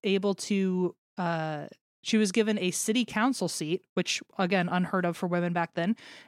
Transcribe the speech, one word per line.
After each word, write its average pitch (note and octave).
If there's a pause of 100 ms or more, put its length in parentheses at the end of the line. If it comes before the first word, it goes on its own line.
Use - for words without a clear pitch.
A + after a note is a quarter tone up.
able G3
to, F#3 (220)
uh, D#3+ (360)
she -
was G#3+
given G#3+
a F3+
city A3
council A3
seat, D#3+ (120)
which, - (160)
again, F3+
unheard F3+
of E3+
for -
women F3
back E3+
then, A3+ (320)